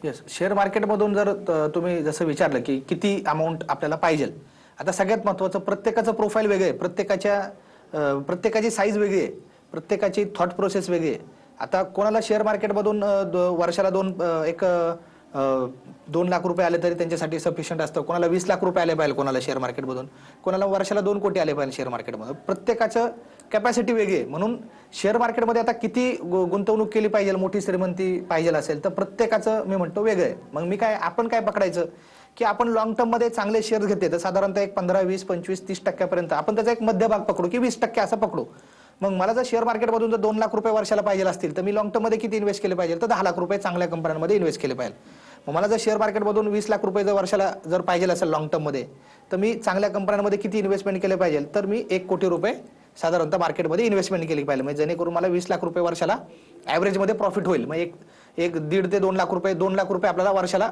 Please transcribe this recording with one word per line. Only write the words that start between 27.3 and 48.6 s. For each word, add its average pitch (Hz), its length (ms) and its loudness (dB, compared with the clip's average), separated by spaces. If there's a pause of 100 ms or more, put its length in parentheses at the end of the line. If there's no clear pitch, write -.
मोठी 190 300 0
श्रीमंती 185 580 -2
पाहिजे 165 320 0
असेल 151 320 -2
तर 196 60 0
प्रत्येकाचं 220 760 0
मी 190 100 -2
म्हणतो 180 260 -2
वेगळं 202 240 2
आहे. 117 100 -2 (180)
मग 147 80 -4
मी 180 160 -2
काय, 214 180 0
आपण 208 320 -2
काय 226 120 0
पकडायचं 185 460 0 (520)
की 233 80 0
आपण 214 220 2
लाँग 220 260 0
टर्ममध्ये 233 360 2
चांगले 220 320 0
शेअर्स 214 260 0
घेतले 185 240 0
तर 170 60 0
साधारणतः 190 440 0
एक 196 120 -2
पंधरा, 180 260 2
वीस, 185 240 0
पंचवीस, 185 440 -4
तीस 185 180 -6
टक्क्यापर्यंत 180 480 0
आपण 208 220 0
त्याचा 226 160 2
एक 226 100 -2
मध्य 220 260 2
भाग 214 120 2
पकडू 185 300 0
की 240 80 0
वीस 247 240 0
टक्के 226 200 0
असं 202 160 0
पकडू. 196 280 -2 (560)
मग 196 80 0
मला 190 240 2
जर 247 120 2
शेअर 233 180 0
मार्केटमधून 226 480 2
जर 226 60 2
दोन 214 200 0
लाख 220 160 2
रुपये 220 200 0
वर्षाला 208 280 2
पाहिजे 196 220 2
असतील 175 340 0
तर 180 40 -2
मी 202 140 -2
लाँग 208 140 0
टर्ममध्ये 220 280 0
किती 226 180 -2
इन्व्हेस्ट 202 280 0
केले 185 120 0
पाहिजे, 170 200 0
तर 170 100 0
दहा 208 180 2
लाख 180 140 2
रुपये 185 200 0
चांगल्या 180 300 -2
कंपन्यांमध्ये 160 480 0
इन्व्हेस्ट 170 260 0
केले 131 120 -2
पाहिजे. 120 220 -6 (520)
मग 143 60 -4
मला 185 140 2
जर 220 120 2
शेअर 214 180 0
मार्केटमधून 208 500 0
वीस 208 220 -2
लाख 208 140 2
रुपये 202 200 0
जर 202 80 2
वर्षाला 196 420 2 (120)
जर 175 160 0
पाहिजे 180 260 2
असेल 180 200 0
लाँग 156 200 0
टर्ममध्ये, 147 400 -2 (440)